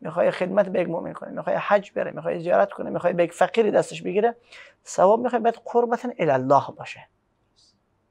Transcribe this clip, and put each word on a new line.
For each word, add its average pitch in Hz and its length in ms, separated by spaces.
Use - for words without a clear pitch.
می‌خواد 175 280
خدمت 190 400
به 185 120
یک 175 60
مؤمن 165 260
کنه، - 160
می‌خواد - 260
حج 196 360
بره، 185 200
می‌خواد 170 260
زیارت 180 340
کنه، - 180
می‌خواد 180 260
به 175 80
یک 170 100
فقیری 196 380
دستش 165 300
بگیره، 208 340
ثواب 208 340
می‌خواد 240 220
باید 226 240
قربتاً 240 440
الی 156 120
الله 131 320
باشه، - 300